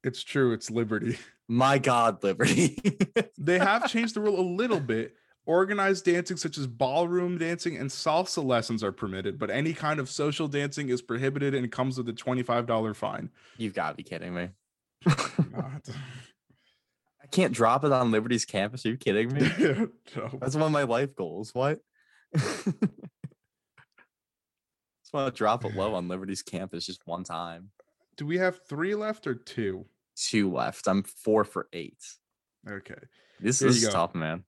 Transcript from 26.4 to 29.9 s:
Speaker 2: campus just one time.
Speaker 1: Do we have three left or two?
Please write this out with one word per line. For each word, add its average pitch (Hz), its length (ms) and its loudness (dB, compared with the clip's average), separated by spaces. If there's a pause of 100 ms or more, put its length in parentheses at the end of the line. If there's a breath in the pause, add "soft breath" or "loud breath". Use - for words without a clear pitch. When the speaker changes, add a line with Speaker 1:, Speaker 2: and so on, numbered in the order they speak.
Speaker 2:
campus 87 440 -8
just - 200 -14
one 87 180 -6
time. 85 440 -10 (480)
Speaker 1:
Do 147 100 -8
we 170 120 -2
have 180 280 0
three 170 280 -2
left 214 320 -6
or 131 80 -2
two? 98 500 -6 (320)